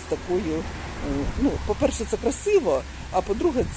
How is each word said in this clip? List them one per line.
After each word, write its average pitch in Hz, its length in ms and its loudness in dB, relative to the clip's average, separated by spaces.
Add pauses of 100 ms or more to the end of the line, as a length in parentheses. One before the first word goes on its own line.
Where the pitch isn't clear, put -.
такою, 170 480 0
е, - 680 -4 (140)
ну, 262 120 4 (140)
по-перше, 254 460 2
це - 60 0
красиво, 269 640 2 (300)
а 185 100 2
по-друге, 240 440 0 (120)